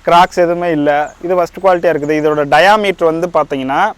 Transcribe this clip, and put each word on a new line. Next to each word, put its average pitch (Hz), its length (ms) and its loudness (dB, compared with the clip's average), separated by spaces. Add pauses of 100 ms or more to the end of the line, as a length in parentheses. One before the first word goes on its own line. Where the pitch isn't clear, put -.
கிராக்ஸ் 175 360 2
எதுவுமே 175 340 0
இல்ல. 147 500 -2
இது 175 140 -2
ஃபர்ஸ்ட் 175 280 -4
குவாலிட்டியா 175 300 2
இருக்குது. 151 260 -2
இதோட 151 240 0 (120)
டயாமீட்டர் 190 560 2
வந்து 165 160 -4 (100)
பாத்தீங்கன்னா 147 600 -2